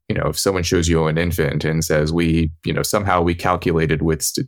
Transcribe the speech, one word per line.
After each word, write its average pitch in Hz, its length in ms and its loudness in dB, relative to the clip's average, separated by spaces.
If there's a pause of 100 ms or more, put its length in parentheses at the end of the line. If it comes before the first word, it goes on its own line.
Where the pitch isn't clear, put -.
you - 80 -2
know, - 120 -2
if 76 120 -4
someone 92 240 0
shows 85 240 2
you 80 180 2
an 78 120 0
infant 87 460 0
and 80 200 0
says, 78 300 0
We, 82 380 2 (120)
you 87 100 -2
know, - 100 -2
somehow 98 380 0
we 85 120 2
calculated 82 680 0
with 80 200 0
st-, - 260 -6